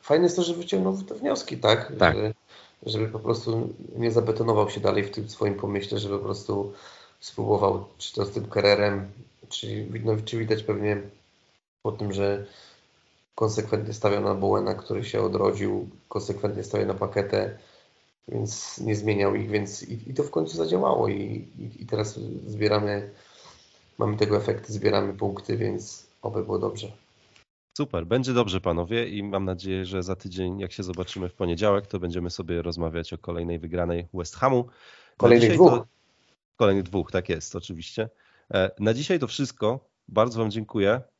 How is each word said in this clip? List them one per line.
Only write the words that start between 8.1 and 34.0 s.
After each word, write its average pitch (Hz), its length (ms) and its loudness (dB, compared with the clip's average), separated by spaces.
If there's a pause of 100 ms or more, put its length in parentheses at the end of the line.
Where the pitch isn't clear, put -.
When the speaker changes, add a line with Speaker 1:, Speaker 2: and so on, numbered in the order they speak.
Speaker 1:
to 104 100 0
z 101 60 -6
tym 107 180 -6
Kerrerem, 101 600 4 (400)
czy, 107 380 -6 (180)
no, 110 200 2
czy 117 140 -6
widać 107 240 0
pewnie 104 400 0 (800)
po 104 100 -2
tym, 104 200 -4
że 101 340 0 (880)
konsekwentnie 107 600 -2
stawia 101 260 2
na 101 140 2
Bowena, 101 400 0
który 104 300 -6
się 104 180 -2
odrodził, 101 680 0 (200)
konsekwentnie 101 540 -4
stawia 104 240 -2
na 98 80 -2
Paketę, 101 640 -2 (680)
więc 110 500 -6
nie 110 180 -2
zmieniał 101 380 2
ich, 104 160 -2
więc 104 320 -4
i, 113 280 -10
i 131 40 -8
to 143 80 0
w 143 80 -2
końcu 160 260 -2
zadziałało 165 520 2
i, 101 400 -4 (100)
i, - 240 -12
i 120 40 -14
teraz 107 340 -4 (260)
zbieramy, 104 640 0 (880)
mamy 107 180 0
tego 104 200 4
efekty, - 360 -2
zbieramy 101 420 2
punkty, 98 420 -4
więc 104 500 -6 (160)
oby 110 220 -4
było 101 140 -2
dobrze. 101 340 -4 (840)
Speaker 3:
Super, 87 300 -2
będzie 127 260 0
dobrze, 104 280 2
panowie, 90 480 0
i 101 140 -6
mam 98 220 -2
nadzieję, 95 400 -4
że 92 180 -4
za 92 140 -4
tydzień, 95 440 -4
jak 98 120 -8
się 104 100 -10
zobaczymy 90 460 -6
w - 60 -10
poniedziałek, 101 520 2
to 98 140 -6
będziemy 87 300 -4
sobie 85 320 -4
rozmawiać 82 500 -4
o 82 60 -10
kolejnej 85 400 -4
wygranej 85 560 -2